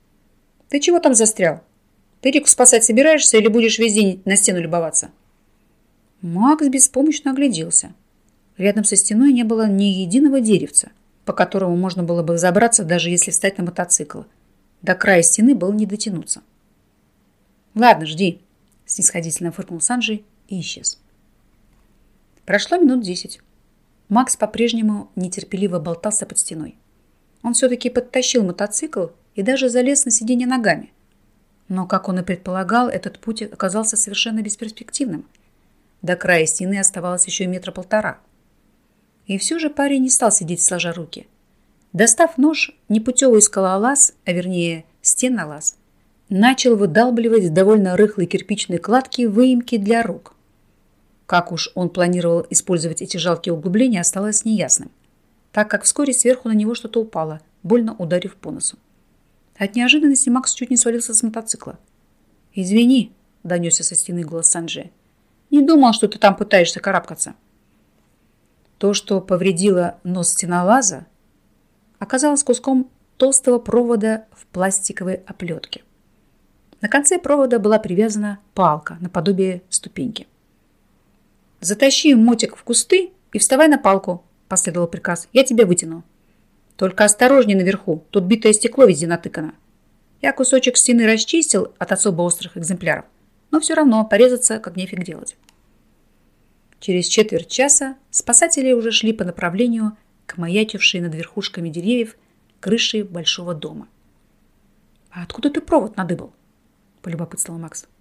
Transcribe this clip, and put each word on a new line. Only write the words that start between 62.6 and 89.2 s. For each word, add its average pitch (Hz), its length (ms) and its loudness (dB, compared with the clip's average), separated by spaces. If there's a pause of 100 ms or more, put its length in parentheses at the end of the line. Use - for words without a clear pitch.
донёсся 170 420 -2
со - 100 -4
стены 175 280 -6
голос 165 280 -4
Санджи. - 400 -8 (600)
«Не 285 120 6
думал, 277 300 6
что 214 160 0
ты 214 100 -14
там 196 180 4
пытаешься 185 440 2
карабкаться». - 540 -6 (1400)
То, 202 140 0
что 196 280 -2
повредило 185 840 0
нос 180 260 -2
стенолаза, 180 760 0 (920)
оказалось 277 460 -2
куском 254 460 0 (260)
толстого 262 420 2
провода 220 760 0
в - 140 -20
пластиковой 185 800 -4
оплётке. - 560 -12 (960)
На 214 80 -4
конце 294 300 2
провода 269 400 2
была 214 200 2
привязана 208 600 -2 (160)
палка 165 460 0
наподобие 180 720 -2
ступеньки. - 560 -8 (1300)
«Затащи 269 540 2
мотик 226 420 4
в - 80 -20
кусты 359 480 0 (200)
и 208 60 -6
вставай 269 300 4
на 285 100 4
палку», 190 440 0 (260)
последовал 175 380 -2
приказ. 175 460 -8
«Я 262 100 6
тебя 240 220 4
вытяну. 170 400 -2 (720)
Только 190 280 0
осторожней 240 500 4
наверху, 190 560 -2
тут 196 140 0
битое 220 280 2
стекло 233 320 4
везде 170 220 4
натыкано». 165 480 -8 (640)